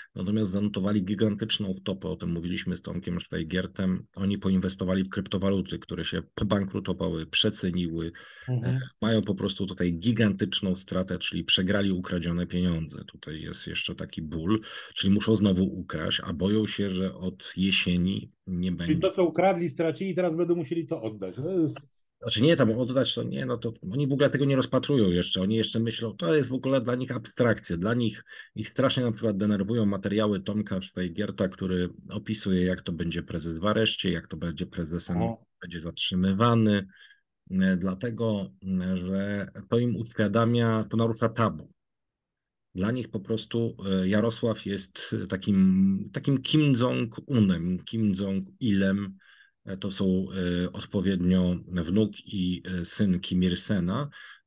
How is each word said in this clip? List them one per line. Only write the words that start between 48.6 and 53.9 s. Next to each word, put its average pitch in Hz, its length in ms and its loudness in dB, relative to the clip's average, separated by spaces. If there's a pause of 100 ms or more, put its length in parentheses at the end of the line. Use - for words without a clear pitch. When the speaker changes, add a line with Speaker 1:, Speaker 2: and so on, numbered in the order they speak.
Speaker 1:
E, 95 120 -10
to 98 140 -6
są, 95 360 2 (380)
e, 90 80 -4
odpowiednio 90 840 2 (100)
wnuk 90 460 2 (140)
i, 90 380 -2
e, 90 200 -4
syn 92 360 2
Kim 90 220 0
Il-sena, 92 640 0 (380)